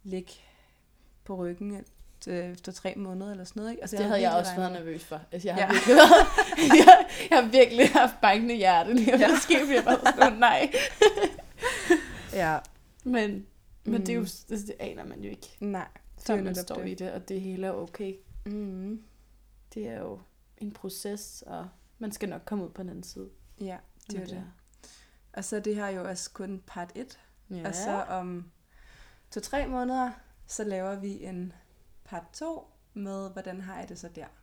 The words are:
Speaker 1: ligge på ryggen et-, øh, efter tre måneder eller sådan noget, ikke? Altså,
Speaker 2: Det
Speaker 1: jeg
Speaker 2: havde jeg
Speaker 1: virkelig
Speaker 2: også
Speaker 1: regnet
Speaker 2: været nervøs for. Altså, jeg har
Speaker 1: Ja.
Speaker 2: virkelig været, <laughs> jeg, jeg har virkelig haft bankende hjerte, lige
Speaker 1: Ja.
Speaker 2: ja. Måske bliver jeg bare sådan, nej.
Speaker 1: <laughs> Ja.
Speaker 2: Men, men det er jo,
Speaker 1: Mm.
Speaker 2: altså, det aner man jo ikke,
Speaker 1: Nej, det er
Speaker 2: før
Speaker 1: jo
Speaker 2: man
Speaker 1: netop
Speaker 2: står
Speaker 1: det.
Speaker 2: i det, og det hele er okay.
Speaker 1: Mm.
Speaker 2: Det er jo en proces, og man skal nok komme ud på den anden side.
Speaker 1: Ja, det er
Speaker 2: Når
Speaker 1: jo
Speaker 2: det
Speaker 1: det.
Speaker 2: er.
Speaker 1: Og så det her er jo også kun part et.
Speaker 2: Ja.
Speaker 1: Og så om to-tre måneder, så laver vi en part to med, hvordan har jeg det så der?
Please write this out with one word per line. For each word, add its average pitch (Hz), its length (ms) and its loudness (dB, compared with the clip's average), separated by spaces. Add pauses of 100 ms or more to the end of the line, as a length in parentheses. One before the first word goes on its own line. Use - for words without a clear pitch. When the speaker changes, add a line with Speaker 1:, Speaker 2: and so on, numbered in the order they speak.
Speaker 1:
ligge 185 280 -12 (920)
på 196 120 -12
ryggen 180 400 -8
et-, - 520 -20
øh, 180 240 -8
efter 180 200 -14
tre 185 260 -10
måneder 190 340 -10
eller 185 120 -14
sådan 180 160 -14
noget, 220 120 -10
ikke? 240 120 -14
Altså, 208 120 -12
Speaker 2:
Det 202 60 -4
Speaker 1:
jeg 202 80 -2
Speaker 2:
havde 202 120 0
jeg 190 100 2
Speaker 1:
virkelig 175 80 2
Speaker 2:
også 180 120 -4 (100)
Speaker 1:
regnet 180 120 -2
Speaker 2:
været 175 120 -10
nervøs 160 200 -10
for. 156 160 -12 (100)
Altså, 180 160 -10
jeg 180 80 -4
har 185 60 -2
Speaker 1:
Ja. 190 100 0
Speaker 2:
virkelig 240 240 4
været, 330 320 10 (220)
<laughs> 311 360 6
jeg, 359 220 12 (220)
jeg 269 140 6
har 226 60 -4
virkelig 240 400 6
haft 254 320 2
bankende 226 340 2
hjerte, 185 380 2
lige 247 180 4
Speaker 1:
Ja. 277 60 4
Speaker 2:
ja. - 140 6
Måske 285 320 2
bliver 277 120 0
jeg 233 80 2
bare - 320 2
sådan, 214 240 4
nej. 233 340 2
Speaker 1:
<laughs> - 1600 0
Ja. 160 260 -2 (440)
Speaker 2:
Men, 214 420 -4 (380)
men 226 180 -2
det 190 80 -6
er - 40 -4
jo, - 80 -4
Speaker 1:
Mm. 190 60 -6 (240)
Speaker 2:
altså, 208 160 -10
det - 120 -14
aner - 240 -12
man - 200 -16
jo - 60 -14
ikke, - 300 -20
Speaker 1:
Nej, 202 280 -10 (280)
det - 60 -20
er - 40 -20
Speaker 2:
før 226 80 -2
Speaker 1:
jo 196 100 -2
Speaker 2:
man 190 100 -6
Speaker 1:
netop 180 120 -8
Speaker 2:
står - 100 -12
Speaker 1:
det. 185 140 -10
Speaker 2:
i 185 40 -10
det, 185 180 -12
og - 180 -14
det 190 120 -8
hele 190 260 -10
er 190 40 -8
okay. 190 420 -12 (320)
Speaker 1:
Mm. 208 580 -12 (680)
Speaker 2:
Det 214 140 -12
er - 120 -12
jo 196 200 -14 (380)
en 208 140 -12
proces, 202 760 -14
og 170 200 -14 (320)
man 220 120 -10
skal 208 180 -12
nok 165 160 -14
komme 208 200 -8
ud - 40 -16
på 180 120 -18
den 185 80 -14
anden 175 140 -16
side. 190 260 -18 (320)
Speaker 1:
Ja, 185 160 -14 (300)
det 208 60 -14
er - 0 -
Speaker 2:
Når 196 60 -10
Speaker 1:
jo 190 60 -12
Speaker 2:
det 180 40 -18
Speaker 1:
det. 185 80 -14
Speaker 2:
er. 185 60 -16 (960)
Speaker 1:
Og 196 80 -14
så 214 140 -8
det 208 160 -6
her 208 100 -8
er 196 40 -8
jo 185 200 -10
også 185 220 -14
kun 190 360 -14
part 175 280 -16
et. 254 240 -16 (320)
Speaker 2:
Ja. 175 160 -12
Speaker 1:
Og 185 80 -8
så 202 160 -8 (180)
om 180 420 -12 (800)
to-tre 277 360 -8
måneder, 254 440 -6 (360)
så - 160 -12
laver 190 320 -8
vi 196 280 -12
en 180 300 -12 (520)
part 170 180 -16 (100)
to 320 340 -12 (260)
med, 196 380 -12
hvordan 190 300 -14
har 185 180 -16
jeg 180 100 -16
det 175 100 -18
så 170 160 -18
der? 156 100 -18 (180)